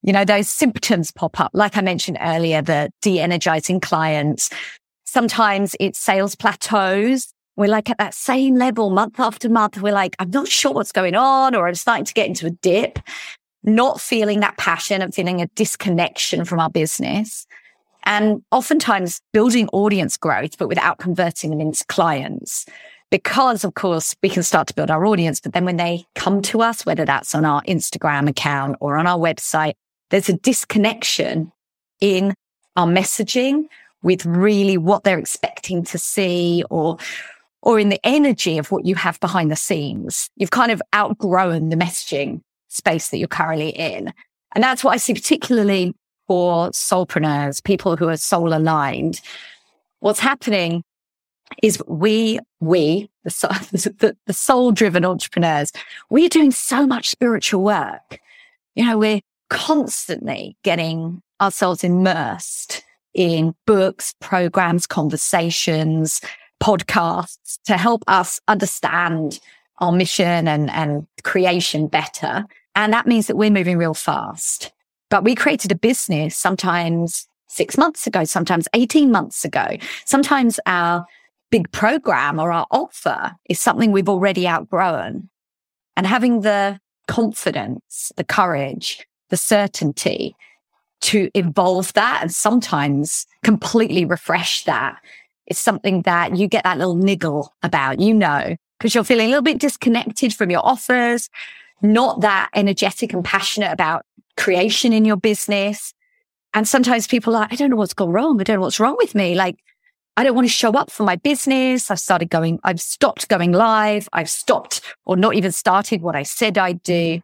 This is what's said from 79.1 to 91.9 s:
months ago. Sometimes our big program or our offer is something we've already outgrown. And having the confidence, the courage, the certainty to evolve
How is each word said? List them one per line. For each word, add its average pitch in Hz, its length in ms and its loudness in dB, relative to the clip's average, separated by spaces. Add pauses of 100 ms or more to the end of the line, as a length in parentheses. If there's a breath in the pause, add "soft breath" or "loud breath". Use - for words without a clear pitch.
months - 340 0
ago. - 320 -2 (280 loud breath)
Sometimes 269 640 2
our 175 380 0 (460 soft breath)
big 190 220 0
program 160 640 0
or 170 140 -2
our 170 180 -2
offer - 680 -4 (120)
is 175 100 -2
something 214 320 2
we've 196 180 2
already 185 380 0
outgrown. 165 840 -2 (680)
And 190 100 -2
having 233 360 2
the 202 360 0 (300)
confidence, - 1080 -4
the 180 60 -6
courage, 151 800 -2 (260)
the 180 60 -2
certainty - 1000 -2 (640 soft breath)
to 202 340 0
evolve 185 600 0